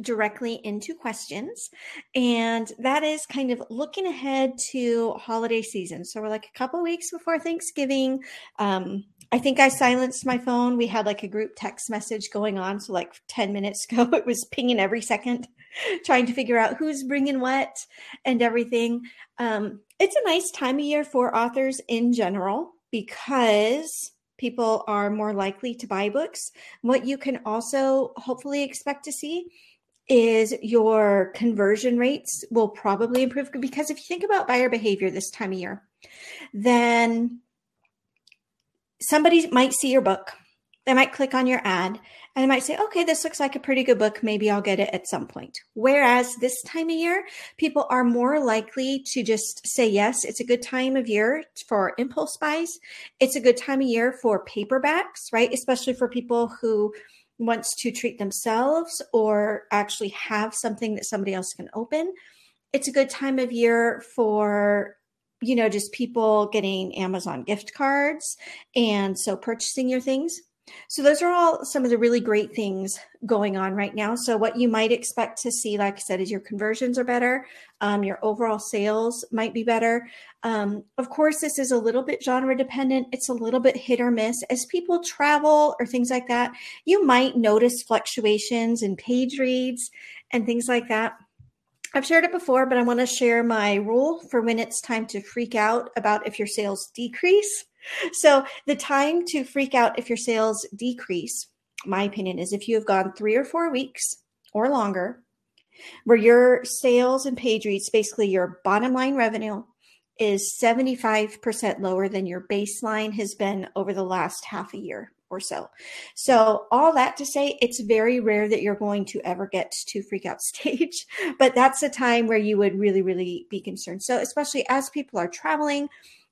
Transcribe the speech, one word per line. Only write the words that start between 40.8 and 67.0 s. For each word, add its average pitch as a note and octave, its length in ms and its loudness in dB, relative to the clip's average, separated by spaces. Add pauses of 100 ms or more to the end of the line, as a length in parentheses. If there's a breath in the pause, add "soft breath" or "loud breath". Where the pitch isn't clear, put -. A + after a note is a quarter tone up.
They C4 80 4
might C4 200 4
click C4+ 200 -2
on B3+ 140 2
your B3+ 160 0
ad F#3+ 340 0 (380 loud breath)
and C4 80 2
they C4+ 40 4
might C4 160 2
say, D4 140 -4
"Okay, G#4 260 0
this E4 200 0
looks D#4 160 -6
like C#4 160 -2
a C#4+ 40 -6
pretty C4 240 0
good A#3+ 160 4
book. G#3+ 240 0
Maybe G#3+ 260 0
I'll G3+ 120 2
get F#3+ 180 0
it G3+ 120 0
at - 160 -6
some - 200 -6
point." - 340 -16 (140)
Whereas B3 640 4
this B3 260 -2
time E4 260 -6
of E4 60 -2
year, F4 300 -2 (320 loud breath)
people D4 320 0
are B3+ 140 4
more B3 400 2
likely C4 600 -2 (100)
to B3+ 100 -2
just G#3+ 420 -2
say A#3+ 220 2
yes. G#3 380 2
It's - 140 -8
a A#3+ 60 -6
good A#3+ 160 2
time C4 360 -2
of A#3+ 100 -2
year A#3 380 0 (220)
for G3 300 0
impulse - 400 -4
buys. D#4+ 420 -4 (400 loud breath)
It's C4 160 4
a C#4+ 40 -2
good A#3+ 160 6
time C4+ 260 -2
of C4+ 60 0
year A#3 240 2
for A3 340 0
paperbacks, C4+ 840 -2
right? A#3+ 220 2
Especially B3+ 400 -2
for B3 160 -2
people A#3+ 380 -2
who G#3+ 460 -2 (440 loud breath)
wants A3+ 440 -2
to A#3+ 100 -2
treat A#3+ 260 -4
themselves B3 840 -2 (120)
or G#3+ 580 0
actually G#3 380 -2
have G#3+ 440 -4
something A3 420 -4
that - 100 -8
somebody G3 280 -4
else F#3 200 -6
can - 200 -16
open. D4+ 400 -4 (600 loud breath)
It's C#4 140 -2
a C4+ 40 -4
good C4+ 180 2
time C4+ 300 -2
of B3 120 -2
year A#3 520 2 (120)
for, G#3 800 2 (440)
you B3 140 0
know, A3+ 140 4
just G3+ 240 -4
people A3 540 2
getting G3 500 -2
Amazon F#3 460 -4